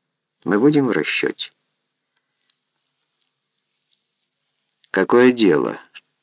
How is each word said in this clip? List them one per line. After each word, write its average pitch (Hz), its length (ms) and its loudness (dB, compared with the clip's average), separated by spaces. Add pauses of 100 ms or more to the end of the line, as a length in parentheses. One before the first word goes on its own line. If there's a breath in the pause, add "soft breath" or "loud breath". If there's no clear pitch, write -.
(440)
мы 98 140 -2
будем 143 280 2
в 117 40 -2
расчете". - 640 -6 (3500)
"Какое 123 420 2
дело? 82 480 0 (420)